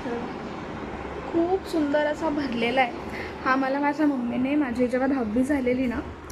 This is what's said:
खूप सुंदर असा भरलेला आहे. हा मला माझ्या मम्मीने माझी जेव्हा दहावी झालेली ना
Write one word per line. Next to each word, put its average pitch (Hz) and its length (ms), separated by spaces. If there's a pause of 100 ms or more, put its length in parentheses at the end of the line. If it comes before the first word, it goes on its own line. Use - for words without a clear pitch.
(1300)
खूप 349 360
सुंदर 294 380
असा 302 220
भरलेला 254 520
आहे. 240 120 (520)
हा 262 120
मला 269 240
माझ्या 294 260
मम्मीने 254 480
माझी 247 320
जेव्हा 254 220
दहावी 254 340
झालेली 254 440
ना 233 140 (320)